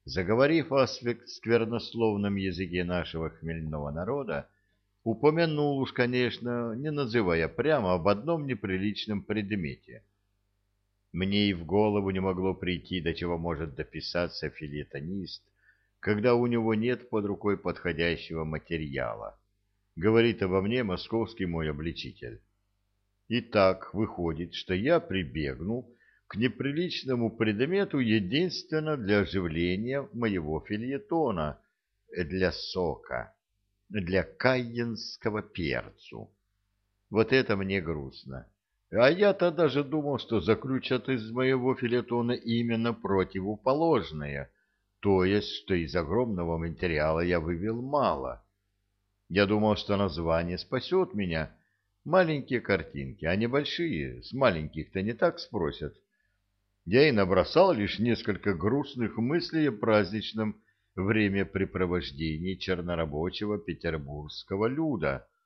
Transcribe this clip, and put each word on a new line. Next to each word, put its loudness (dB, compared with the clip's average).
заговорив 2
о 6
свек-, -6
сквернословном 0
языке -2
нашего -2
хмельного -6
народа, -4
упомянул 2
уж, -2
конечно, -2
не -6
называя 2
прямо, 2
об 2
одном 0
неприличном -2
предмете. -4
Мне 2
и 2
в -6
голову 2
не 0
могло 0
прийти, -4
до 0
чего -2
может -4
дописаться -4
филетонист, -10
когда 2
у 4
него 2
нет -2
под 0
рукой 0
подходящего -2
материала. -6
Говорит 4
обо 2
мне 0
московский -2
мой -2
обличитель. -8
Итак, 2
выходит, -2
что -6
я 2
прибегнул -4
к -12
неприличному -2
предмету 0
единственно 0
для 2
оживления 0
моего -2
фельетона, -2
для 0
сока, -6
для 0
каенского -2
перцу. -6
Вот 4
это 4
мне -2
грустно. -8
А 6
я-то 4
даже 2
думал, -2
что 0
заключат 0
из -4
моего 2
фельетона 0
именно 0
противоположное, 0
то 6
есть, 2
что -2
из -2
огромного 0
материала 0
я 2
вывел -4
мало. -2
Я 4
думал, 4
что -2
название 0
спасёт -2
меня. -2
Маленькие 2
картинки, -2
а 2
небольшие, -2
с -14
маленьких-то 0
не -2
так 0
спросят. -6
Я 6
и 4
набросал 6
лишь 0
несколько 0
грустных -2
мыслей 0
о 2
праздничном 2
времяпрепровождении 0
чернорабочего -2
петербургского -6
люда. -2